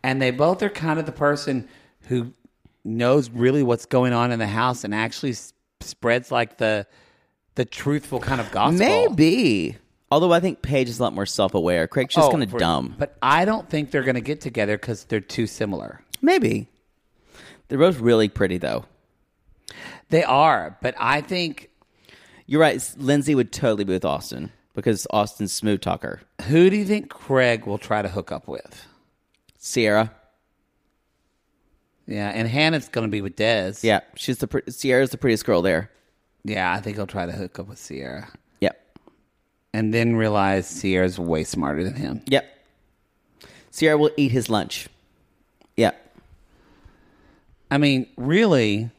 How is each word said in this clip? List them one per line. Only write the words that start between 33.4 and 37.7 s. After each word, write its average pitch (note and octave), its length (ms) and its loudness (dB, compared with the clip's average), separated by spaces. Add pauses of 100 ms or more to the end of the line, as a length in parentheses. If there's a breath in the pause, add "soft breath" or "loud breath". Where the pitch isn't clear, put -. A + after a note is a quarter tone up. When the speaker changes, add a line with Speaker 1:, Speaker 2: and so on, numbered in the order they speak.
Speaker 2:
Yeah, G#2+ 160 4 (160)
she's - 240 -6
the B2 80 -4
pre-, - 220 -4
Sierra's B2+ 420 2
the - 60 -8
prettiest A#2 280 0
girl F#2 160 4
there. F2+ 300 0 (520)
Speaker 1:
Yeah, F#2+ 300 -2
I G2+ 80 -4
think G2+ 140 -8
he'll G2+ 120 -6
try F#2 180 -6
to F2 60 -6
hook F#2 280 -10
up F#2+ 80 -12
with G#2+ 100 -20